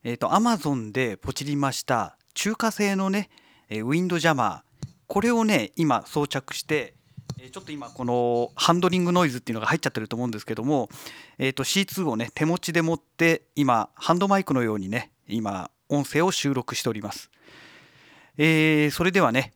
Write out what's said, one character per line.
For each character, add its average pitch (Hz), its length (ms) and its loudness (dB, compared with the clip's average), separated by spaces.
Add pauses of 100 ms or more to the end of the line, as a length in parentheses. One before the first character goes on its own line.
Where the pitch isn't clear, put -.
え 120 120 -4
ー - 20 -6
と、 110 120 -2
Amazon 151 640 0
で 117 260 -2
ポ - 160 -8
チ 135 100 -8
り 143 120 -4
ま 139 160 0
し - 100 -8
た 110 340 -2 (160)
中 214 240 -4
華 226 140 0
製 196 260 0
の 190 140 0
ね、 196 180 -2 (400)
え 107 140 -6
ー、 - 20 -4
ウ 123 60 -2
ィ 170 120 2
ン 185 60 -2
ド 175 100 0
ジ 156 80 0
ャ 160 60 4
マ 107 320 0 (180)
ー、 - 60 -10 (200)
こ 202 120 0
れ 233 100 2
を 226 140 2
ね、 175 320 0
今 143 300 0
装 147 200 -2
着 - 300 -8
し - 60 -10
て、 147 320 -4 (440)
え 127 100 -20
ー、 - 20 -20
ち - 80 -16
ょ - 20 -12
っ - 40 -20
と 156 80 -14
今 135 180 -12
こ 123 160 -8
の 120 480 0
ハ - 180 4
ン 175 80 4
ド 175 80 4
リ 180 80 2
ン 180 80 2
グ 175 80 2
ノ 175 140 4
イ - 20 0
ズ 123 100 -4
っ - 40 -8
て 120 100 -6
い - 20 -2
う - 20 -4
の 107 40 -6
が 110 60 -4
入 160 100 2
っ - 40 -4
ち - 80 -2
ゃ - 20 0
っ - 20 -20
て 113 80 -6
る 107 80 -8
と 113 80 -6
思 120 80 -4
う 123 40 -2
ん - 20 -2
で 107 80 -6
す - 80 -12
け 110 80 -6
ど 107 100 -6
も、 135 240 0 (480)
え 135 140 0
ー - 20 -10
と、 135 120 -4
シ 196 180 0
ー 190 40 0
ツ - 140 -8
ー 165 80 0
を 113 80 -2
ね、 117 180 -4
手 156 120 0
持 170 120 0
ち - 140 -6
で 165 80 2
持 165 140 0
っ 160 40 -4
て、 - 440 0 (140)
今、 123 380 2
ハ - 200 0
ン 175 40 2
ド 196 80 2
マ 196 120 4
イ 190 60 0
ク 143 100 0
の 123 80 2
よ 107 140 0
う - 20 -4
に 95 100 -6
ね、 117 240 -4 (160)
今、 101 420 -4 (200)
音 143 160 0
声 156 180 2
を 185 80 2
収 139 220 -2
録 123 200 -4
し - 80 -6
て 127 60 -2
お 110 60 -2
り 104 80 -8
ま 101 100 -8
す。 - 180 -16 (1080)
え 156 520 4
ー、 - 20 2
そ 175 140 -2
れ 185 80 2
で 190 80 4
は 135 100 6
ね 127 260 0